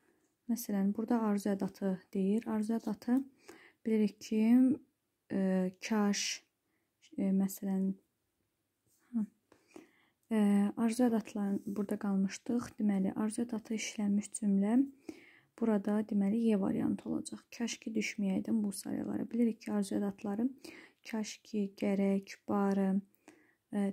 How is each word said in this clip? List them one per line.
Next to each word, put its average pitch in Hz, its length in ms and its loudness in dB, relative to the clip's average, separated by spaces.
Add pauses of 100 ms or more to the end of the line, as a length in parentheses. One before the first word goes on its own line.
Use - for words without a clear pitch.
(520)
Məsələn, 202 420 0
burada 226 320 0
arzu 208 240 0
ədatı 196 460 -2 (180)
deyir. 202 320 0
Arzu 220 320 -2
ədatı 226 380 -2 (720)
bilirik 214 360 2
ki, 220 220 0 (840)
ə, 196 120 0 (400)
kaş, 208 460 0 (920)
ə, 196 140 2 (100)
məsələn, 190 480 -2 (1300)
hə. 220 100 0 (1040)
Ə, 220 140 4 (340)
arzu 233 300 2
ədatların 208 580 -2
burada 208 320 -4
qalmışdıq. 202 800 -2
Deməli, 196 400 0
arzu 220 300 -2
ədatı 220 340 -6
işlənmiş 208 560 -2
cümlə 202 400 2 (800)
burada, 214 480 2
deməli, 208 460 2
Y 202 100 4
variantı - 480 0
olacaq. - 320 -6 (160)
Kaş 233 240 -6
ki 220 160 -4
düşməyəydim 208 640 0
bu 202 100 0
sayılara. - 540 -6
Bilirik 226 400 0
ki, 214 80 -4
arzu 202 240 -2
ədatları 202 540 -2 (580)
kaş 214 320 -8
ki, 202 300 -4 (100)
gərək, 196 640 0
barı, 196 460 2 (800)
ə, 202 220 -2